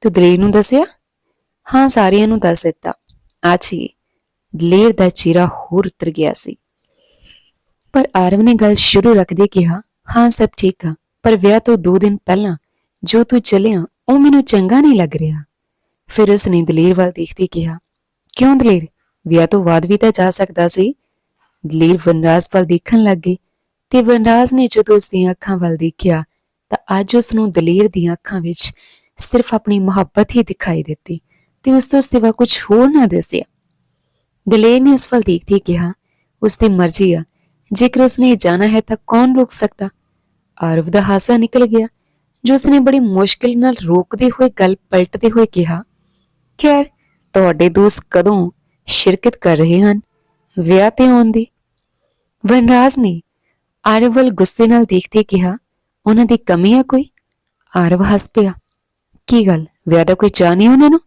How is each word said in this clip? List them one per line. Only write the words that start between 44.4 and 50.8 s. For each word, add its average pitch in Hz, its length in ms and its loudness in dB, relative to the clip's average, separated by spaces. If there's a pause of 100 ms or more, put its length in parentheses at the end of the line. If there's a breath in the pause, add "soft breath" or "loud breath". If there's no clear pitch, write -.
ਗੱਲ 190 260 -2 (140)
ਪਲਟਦੇ 196 420 -2
ਹੋਏ 226 140 2
ਕਿਹਾ, 170 380 -4 (720)
"ਖੈਰ, 285 280 2 (480)
ਤੁਹਾਡੇ 175 360 2
ਦੋਸਤ 202 420 2
ਕਦੋਂ 180 400 0 (340)
ਸ਼ਿਰਕਤ - 500 0
ਕਰ 165 220 0
ਰਹੇ 170 240 2
ਹਨ 208 200 2 (580)
ਵਿਆਹ 190 320 2